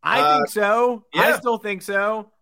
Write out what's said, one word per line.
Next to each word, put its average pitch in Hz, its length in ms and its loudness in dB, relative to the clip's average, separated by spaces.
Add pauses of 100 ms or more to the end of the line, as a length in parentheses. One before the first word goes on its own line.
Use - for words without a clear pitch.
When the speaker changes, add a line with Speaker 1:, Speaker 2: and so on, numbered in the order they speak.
Speaker 1:
I 233 140 2
Speaker 2:
Uh, 151 160 4
Speaker 1:
think 147 140 0
so. 226 640 0
I 262 160 4
Speaker 2:
yeah. 294 80 2
Speaker 1:
still 240 180 -2
think 202 240 -8
so. 208 500 -4 (120)